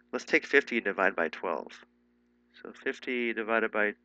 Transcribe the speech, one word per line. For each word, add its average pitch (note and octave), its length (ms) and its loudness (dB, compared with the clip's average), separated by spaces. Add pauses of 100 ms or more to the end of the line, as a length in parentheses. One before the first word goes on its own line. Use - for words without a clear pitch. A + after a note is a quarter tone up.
(120)
let's B2+ 140 -6
take D#3 200 2
fifty C#3 300 2
and G#2 80 0
divide F#2+ 320 0
by E2 140 0
twelve. E2 420 -6 (880)
So - 100 -14
fifty B2 600 -4
divided A2 400 0
by G#2 220 2 (100)